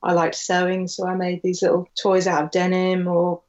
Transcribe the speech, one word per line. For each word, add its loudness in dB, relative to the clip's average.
I 0
liked 2
sewing, -2
so -6
I -2
made -2
these -2
little 2
toys 2
out 0
of -6
denim 0
or 0